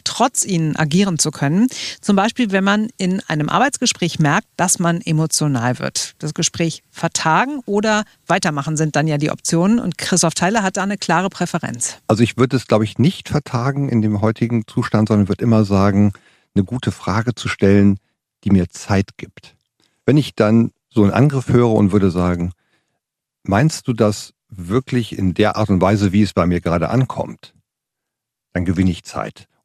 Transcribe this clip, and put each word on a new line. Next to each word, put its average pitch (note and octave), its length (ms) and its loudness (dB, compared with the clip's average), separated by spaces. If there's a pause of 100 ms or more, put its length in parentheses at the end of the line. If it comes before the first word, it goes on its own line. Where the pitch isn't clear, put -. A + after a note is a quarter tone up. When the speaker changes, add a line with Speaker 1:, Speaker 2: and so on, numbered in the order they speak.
Speaker 1:
trotz - 420 -2
ihnen D#3+ 300 -2
agieren E3 420 0
zu D3+ 140 -2
können. E3+ 360 0 (320)
Zum G3+ 160 2
Beispiel, G#3 360 0
wenn F#3+ 120 0
man G#3 260 0 (100)
in F#3+ 280 -2
einem D3+ 220 -2
Arbeitsgespräch A3 680 -2
merkt, D#3 280 2 (100)
dass F3+ 200 0
man E3+ 240 0
emotional D3+ 800 -2
wird. - 400 -8
Das D#3 160 -8
Gespräch - 560 -4
vertagen G#3 720 -2
oder G#3 380 0 (240)
weitermachen D#3 500 -2
sind D#3 180 -2
dann D3+ 120 0
ja D3+ 100 -2
die D3 140 -2
Optionen. F#3+ 480 0
Und - 180 -6
Christoph E3 380 0
Theile G3+ 260 0
hat F#3+ 160 -4
da F#3 60 -4
eine G3+ 160 -6
klare F#3 320 0
Präferenz. C3 760 -8
Speaker 2:
Also A2 160 2
ich A#2 160 0
würde B2+ 180 2
es, A#2+ 120 -4
glaube A2 160 2
ich, - 160 -6
nicht D3+ 300 0
vertagen C#3 600 -4
in A2+ 140 0
dem G#2+ 180 0
heutigen A2+ 460 -2
Zustand, G#2+ 400 0
sondern G#2 200 4
würde - 160 -2
immer A2+ 220 4
sagen, G2+ 480 2 (420)
eine G2 80 2
gute A#2 280 -4
Frage A2+ 440 -4
zu - 140 -8
stellen, G2 500 4 (440)
die G2+ 60 -4
mir F2+ 200 4
Zeit - 480 -4
gibt. - 380 -20 (520)
Wenn C3 100 4
ich - 160 -2
dann A2+ 380 4 (180)
so G#2+ 140 2
einen G2 80 4
Angriff C3+ 380 2
höre A#2+ 220 4
und G#2 200 4
würde G2 180 4
sagen, F2 420 -2 (920)
"Meinst A#2+ 440 0
du B2+ 60 -2
das G#2+ 400 0 (160)
wirklich G#2+ 640 -4
in F#2 200 -2
der G#2+ 200 0
Art G#2+ 140 -2
und F#2 120 2
Weise, G2 320 2
wie G#2 100 4
es G2 100 -2
bei F2 140 2
mir F2 120 0
gerade E2 300 -2
ankommt?", - 640 -4 (1000)
dann F2+ 120 -4
gewinne F#2 240 2
ich E2+ 140 -4
Zeit. - 440 -12 (180)